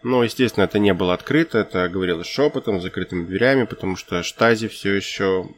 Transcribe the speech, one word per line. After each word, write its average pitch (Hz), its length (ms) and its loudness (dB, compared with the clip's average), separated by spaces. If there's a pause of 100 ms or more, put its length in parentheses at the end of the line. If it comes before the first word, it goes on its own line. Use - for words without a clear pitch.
Но, 123 200 2
естественно, 110 400 2
это 101 160 0
не 101 140 6
было 90 200 2
открыто, 139 440 0
это 92 300 0
говорилось 87 380 -2
шёпотом, 120 540 0
закрытыми 90 440 -6
дверями, 117 420 2
потому - 280 -6
что 87 300 -6
штази 113 420 2
всё 101 280 -4
ещё 95 640 -2